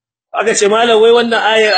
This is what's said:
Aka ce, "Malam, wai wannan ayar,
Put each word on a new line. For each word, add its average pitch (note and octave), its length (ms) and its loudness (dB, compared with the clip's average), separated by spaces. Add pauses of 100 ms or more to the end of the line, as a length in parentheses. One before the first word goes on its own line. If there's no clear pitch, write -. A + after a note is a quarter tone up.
(320)
Aka G#3 240 -4
ce, G#3 160 0
"Malam, A3+ 300 0
wai A3+ 100 4
wannan A#3 280 0
ayar, G#3+ 380 0